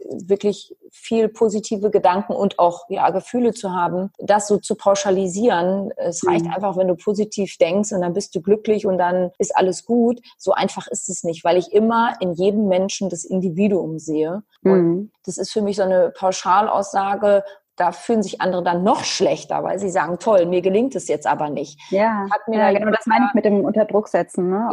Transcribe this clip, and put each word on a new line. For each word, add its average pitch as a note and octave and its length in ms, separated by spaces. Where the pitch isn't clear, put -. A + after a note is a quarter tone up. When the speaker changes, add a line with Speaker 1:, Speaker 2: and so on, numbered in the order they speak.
Speaker 1:
wirklich G3 640
viel A3+ 380
positive G#3+ 640
Gedanken F#3+ 420
und G3 260
auch, F3 300
ja, F#3+ 220
Gefühle A3 420
zu G3 200
haben, F3+ 460
das G3+ 300
so G#3 80
zu G#3 200
pauschalisieren. G3 1200
Es F3 300
reicht E3+ 200
Speaker 2:
Mhm. E3 60
Speaker 1:
einfach, F#3+ 260
wenn F#3 100
du F3 80
positiv G3+ 600
denkst G3 340
und F#3+ 80
dann F3 140
bist G3 200
du F3+ 60
glücklich G#3+ 460
und F#3 100
dann F3+ 420
ist - 180
alles F#3 280
gut. A#3+ 360
So - 140
einfach G3 360
ist - 220
es - 120
nicht, E3 220
weil F3 140
ich F3 140
immer A3+ 480
in F3+ 120
jedem G3+ 360
Menschen F#3+ 420
das F3 140
Individuum F3+ 720
sehe. D#3 440
Und F#3+ 180
Speaker 2:
Mhm. F3 300
Speaker 1:
das F#3 100
ist G3 160
für A3 80
mich G3+ 160
so G#3 60
eine F#3 280
Pauschalaussage, G3 1300
da F3 140
fühlen A3 300
sich - 180
andere F3+ 220
dann F3 200
noch A#3 220
schlechter, D3+ 600
weil F3 140
sie G3 120
sagen, F3 280
„Toll, F#3+ 280
mir F3+ 140
gelingt G3+ 340
es F3 140
jetzt D3+ 180
aber D3 240
nicht.“ D3 300
Speaker 2:
Ja, G3+ 400
Speaker 1:
Hat G#3+ 180
mir A3 100
Speaker 2:
ja, G#3 80
Speaker 1:
da G3 60
Speaker 2:
genau, G3+ 80
Speaker 1:
jemand G#3+ 180
Speaker 2:
das - 80
meine A#3 200
ich - 40
Speaker 1:
da - 40
Speaker 2:
mit G#3+ 100
dem G3+ 200
unter G3+ 200
Druck G#3 240
setzen, F3+ 420
ne, G#3+ 220